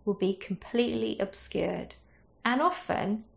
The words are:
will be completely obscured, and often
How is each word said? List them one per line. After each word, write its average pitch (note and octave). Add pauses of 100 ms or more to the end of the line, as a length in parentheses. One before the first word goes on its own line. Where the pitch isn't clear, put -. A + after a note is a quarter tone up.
will G#3
be G3
completely A3
obscured, F3+ (480)
and B3+
often A3 (120)